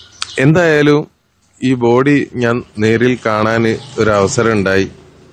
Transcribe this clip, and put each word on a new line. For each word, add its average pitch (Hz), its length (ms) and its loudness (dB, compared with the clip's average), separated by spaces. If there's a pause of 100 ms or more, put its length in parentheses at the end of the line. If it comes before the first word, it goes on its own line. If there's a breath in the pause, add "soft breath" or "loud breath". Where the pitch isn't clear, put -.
(400)
എന്തായാലും 151 680 2 (560)
ഈ 131 100 0
ബോഡി 127 600 2
ഞാൻ 120 280 -2 (160)
നേരിൽ 113 460 0
കാണാൻ 110 520 0 (220)
ഒരു 107 100 0
അവസരം 104 420 0
ഉണ്ടായി. 98 400 0 (420)